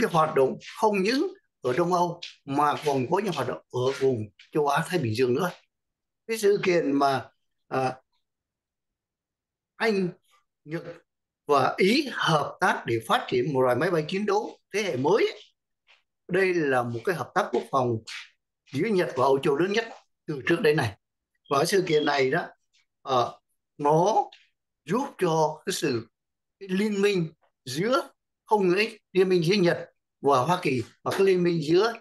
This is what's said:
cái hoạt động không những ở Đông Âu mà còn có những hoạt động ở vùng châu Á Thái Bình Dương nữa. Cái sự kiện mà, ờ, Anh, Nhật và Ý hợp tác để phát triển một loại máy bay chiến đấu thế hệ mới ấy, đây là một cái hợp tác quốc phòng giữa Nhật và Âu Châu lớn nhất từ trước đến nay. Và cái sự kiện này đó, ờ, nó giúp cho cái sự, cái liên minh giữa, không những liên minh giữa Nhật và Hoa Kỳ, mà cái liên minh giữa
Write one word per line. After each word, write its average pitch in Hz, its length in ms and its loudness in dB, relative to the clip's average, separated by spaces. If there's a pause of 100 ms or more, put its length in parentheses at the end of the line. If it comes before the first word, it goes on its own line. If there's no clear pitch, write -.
cái 208 100 0
hoạt 156 240 0
động 135 220 2 (220)
không 202 220 2
những 269 320 -2 (280)
ở 127 120 -2
Đông 175 200 0
Âu 175 280 0 (240)
mà 139 300 0 (100)
còn 135 260 0
có 185 80 2
những 208 140 -2
hoạt 135 140 -4
động - 140 -8 (100)
ở 127 280 0
vùng 131 200 0 (320)
châu 147 160 0
Á 143 200 0
Thái 175 120 -2
Bình 110 160 -2
Dương 123 180 0
nữa. 180 180 -2 (760)
Cái 226 100 -6
sự 202 260 2
kiện 165 280 2
mà, 135 340 0 (420)
ờ, 131 260 -2 (1800)
Anh, 196 340 0 (560)
Nhật 156 180 -8 (640)
và 139 300 2
Ý 254 340 2
hợp - 480 -2
tác 202 260 0
để 117 220 -2
phát 247 200 0
triển 139 260 -2
một 131 80 2
loại 123 140 2
máy 160 160 0
bay 156 160 0
chiến 196 180 -6
đấu 208 320 -2 (160)
thế 208 100 -2
hệ 175 120 -4
mới 165 280 2
ấy, - 180 -4 (840)
đây 185 260 0
là 135 300 0
một 117 220 -6
cái 180 100 -2
hợp 127 200 -8
tác - 160 0
quốc 117 200 -2
phòng 123 260 0 (760)
giữa 151 140 -2
Nhật 185 280 0
và 127 80 2
Âu 135 160 4
Châu 143 160 0
lớn 180 160 0
nhất 226 140 -2 (420)
từ 143 180 -8
trước 170 160 2
đến 156 160 4
nay. 117 200 -2 (520)
Và 143 80 0
cái 151 80 2
sự 180 220 2
kiện 151 180 2
này 139 260 2
đó, 170 160 -2 (540)
ờ, - 380 -2 (380)
nó 156 380 2 (720)
giúp 233 180 -2 (140)
cho 160 480 0
cái 190 80 -6
sự, 127 340 -4 (520)
cái 196 100 -14
liên 202 320 0
minh 190 320 0 (320)
giữa, 202 440 -2 (360)
không 202 220 2
những 208 220 2 (220)
liên 185 180 2
minh 180 140 2
giữa 180 120 2
Nhật 170 220 2 (440)
và 135 180 4
Hoa 220 220 0
Kỳ, 127 220 -2 (200)
mà 127 80 -6
cái 190 100 0
liên 185 220 4
minh 170 200 0
giữa 185 380 2